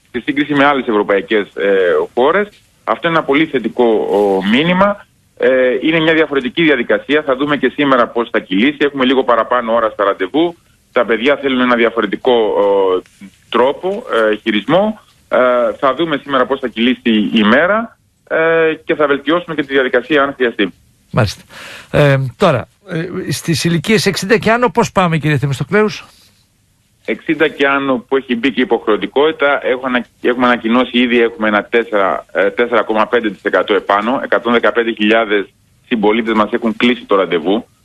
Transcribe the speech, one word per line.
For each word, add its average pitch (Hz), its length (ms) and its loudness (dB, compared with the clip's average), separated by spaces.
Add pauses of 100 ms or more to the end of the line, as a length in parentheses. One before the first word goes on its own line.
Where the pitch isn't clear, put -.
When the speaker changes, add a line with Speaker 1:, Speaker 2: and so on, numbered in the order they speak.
(100)
Speaker 1:
σε 123 140 -8
σύγκριση 143 300 -4
με 139 100 4
άλλες 139 240 2
ευρωπαϊκές, 104 580 0 (100)
ε, 98 200 0 (380)
χώρες. 175 340 0 (360)
Αυτό 117 240 -2
είναι 165 80 0
ένα 156 100 -2
πολύ 143 200 2
θετικό, 123 380 -2
ο, 98 640 2
μήνυμα. 180 560 0 (320)
Ε, 120 100 2 (320)
είναι 160 200 0
μια 160 140 2
διαφορετική 143 480 0
διαδικασία. 139 600 0
Θα 139 140 -2
δούμε 147 200 -2
και 131 120 0
σήμερα 135 380 2
πώς 117 240 -4
θα 110 80 0
κυλήσει. 104 400 0
Έχουμε 139 260 0
λίγο 131 200 2
παραπάνω 117 500 0
ώρα 113 160 2
στα 104 140 -2
ραντεβού. 98 520 -2 (360)
Τα 123 120 2
παιδιά 117 320 0
θέλουν 139 240 -2
ένα 123 140 2
διαφορετικό, 113 580 0
ο, 98 680 2 (460)
τρόπο, 147 560 -2 (260)
ε, 107 60 0
χειρισμό. 156 640 0 (280)
Ε, - 80 -2 (420)
θα 135 160 0
δούμε 151 280 -4
σήμερα 131 240 0
πώς 135 140 -4
θα 131 80 -4
κυλήσει 113 640 0
η 113 120 2
μέρα, 185 540 0 (300)
ε, - 80 -4 (480)
και 165 100 0
θα 147 120 0
βελτιώσουμε 156 480 -2
και 147 80 -4
τη 135 100 -8
διαδικασία 135 500 0
αν 139 140 -2
χρειαστεί. 110 360 -2 (380)
Speaker 2:
Μάλιστα. - 320 -2 (480)
Ε, 143 260 4 (200)
τώρα, 147 320 0 (200)
ε, 180 420 -8
στις - 340 -4
ηλικίες 170 420 0
εξήντα 196 320 0
και 208 120 0
άνω 240 200 2
πώς 226 220 -2
πάμε, 175 260 0
κύριε 147 200 0
Θεμιστοκλέους; 160 680 -2 (1000)
Speaker 1:
Εξήντα 151 420 -2
και 143 180 -2
άνω 139 420 0
που 135 80 0
έχει 127 200 -2
μπει 117 160 0
και 104 80 -4
υποχρεωτικότητα, 131 1040 0
έχω 127 240 -2
ανα-, 123 200 -4 (160)
έχουμε 123 240 0
ανακοινώσει 120 520 0
ήδη, 120 220 2
έχουμε 110 280 0
ένα 104 160 0
τέσσερα, 101 680 -2
ε, 98 180 0
τέσσερα 117 320 0
κόμμα 107 240 0
πέντε 110 240 0
τοις 95 120 -14
εκατό 98 320 0
επάνω, 104 500 0
εκατόν 104 280 0
δεκαπέντε 117 400 0
χιλιάδες 107 540 0 (400)
συμπολίτες 110 480 0
μας 107 180 0
έχουν 113 240 -2
κλείσει 123 300 0
το 101 100 0
ραντεβού 90 500 0 (180)